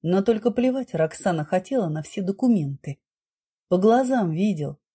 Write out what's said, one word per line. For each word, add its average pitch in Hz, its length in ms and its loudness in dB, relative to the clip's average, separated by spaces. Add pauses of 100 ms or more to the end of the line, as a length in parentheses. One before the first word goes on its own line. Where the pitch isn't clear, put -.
Но 180 180 2
только 226 300 2
плевать 254 420 -2
Роксана 160 500 -2
хотела 185 460 -2
на 151 140 -6
все - 180 -8
документы. 180 760 -2 (680)
По 180 120 2
глазам 233 520 2
видел 156 480 -2 (160)